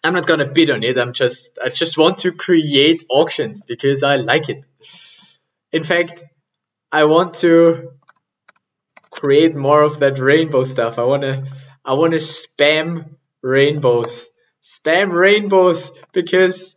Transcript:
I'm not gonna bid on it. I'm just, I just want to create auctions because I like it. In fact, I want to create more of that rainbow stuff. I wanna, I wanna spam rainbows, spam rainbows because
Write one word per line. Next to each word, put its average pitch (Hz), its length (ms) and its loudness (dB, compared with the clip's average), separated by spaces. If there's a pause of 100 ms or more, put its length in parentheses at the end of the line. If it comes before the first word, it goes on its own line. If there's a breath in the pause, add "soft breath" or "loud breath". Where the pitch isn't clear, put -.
I'm 165 100 -2
not 170 120 -2
gonna 156 200 0
bid 147 240 2
on 113 120 -2
it. 127 160 -2
I'm 123 140 -4
just, - 500 -4
I 127 60 -4
just 160 280 -6
want 165 220 2
to 185 140 -4
create 160 760 0
auctions 123 540 -2
because 135 400 -4
I 143 140 0
like 135 320 -2
it. - 180 -12 (1040 loud breath)
In 160 100 -4
fact, 170 420 -4 (680)
I 156 140 2
want 170 300 2
to 165 580 2 (1160)
create 151 440 2
more 143 280 2
of 147 180 0
that 135 180 0
rainbow 139 460 2
stuff. 123 340 -4
I 120 60 -2
wanna, 135 420 -2 (380 loud breath)
I 135 100 -2
wanna 160 220 0
spam 156 1000 -2 (280)
rainbows, 131 840 0 (340)
spam 180 500 -2
rainbows 190 800 2 (200 soft breath)
because 185 640 -2